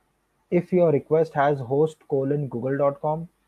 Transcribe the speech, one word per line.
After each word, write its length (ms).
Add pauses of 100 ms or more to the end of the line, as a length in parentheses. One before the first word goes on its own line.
(520)
if 200
your 200
request 420
has 240
host 380 (120)
colon 380
google 320
dot 220
com 280 (200)